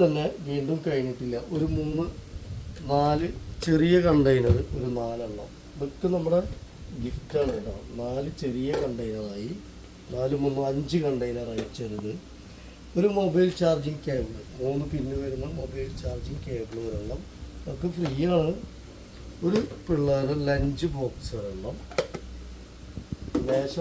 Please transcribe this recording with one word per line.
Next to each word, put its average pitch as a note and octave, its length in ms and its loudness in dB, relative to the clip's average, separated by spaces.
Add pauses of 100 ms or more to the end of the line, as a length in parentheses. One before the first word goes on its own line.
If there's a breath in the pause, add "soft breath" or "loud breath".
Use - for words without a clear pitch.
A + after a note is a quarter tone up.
തന്നെ D3+ 220 6 (220)
വീണ്ടും C#3+ 400 0
കഴിഞ്ഞിട്ടില്ല, B2+ 500 0 (200)
ഒരു D#3 100 2 (100)
മൂന്ന്, D#3 280 0 (880)
നാല് D3 340 6 (380)
ചെറിയ E3 300 8 (100)
കണ്ടെയ്നർ, C3+ 520 8 (200)
ഒരു B2+ 100 -2 (100)
നാലെണ്ണം. A#2 500 -4 (280)
ഇതൊക്കെ C#3 400 -2
നമ്മുടെ E3+ 240 4 (640)
ഗിഫ്റ്റാണ് C3 520 0
കേട്ടോ. G#2 180 -4 (280)
നാല് C3 280 -2 (120)
ചെറിയ C3 280 0 (140)
കണ്ടെയ്നറായി, A2 680 -4 (640)
നാല്, C3 280 2
മൂന്ന്, C#3 200 2 (100)
അഞ്ച് C#3+ 340 0
കണ്ടെയ്നറായി A#2+ 600 -2 (120)
ചെറുത്. G#2+ 340 -4 (840 loud breath)
ഒരു F#3 100 8 (100)
മൊബൈൽ F3+ 320 6 (120)
ചാർജിങ് D3+ 440 2
കേബിൾ, A#2 300 -2 (240)
മൂന്ന് C#3 320 0
പിന്ന് C3+ 320 -2
വരുന്ന C3 240 -4 (140)
മൊബൈൽ C3+ 280 -6 (140)
ചാർജിങ് D#3+ 420 -4
കേബിൾ A2+ 320 -6 (120)
ഒരെണ്ണം, A2 340 -6 (400)
അതൊക്കെ D3+ 340 -4
ഫ്രീ D#3+ 160 0 (260)
ആണ്. D#3 140 4 (920)
ഒരു G#3 140 6 (260)
പിള്ളേരുടെ C#3+ 500 4 (120)
ലഞ്ച് C#3+ 480 2
ബോക്സ് B2 420 -4
ഒരെണ്ണം. G2 360 -6 (1700)
മേശ C3+ 320 2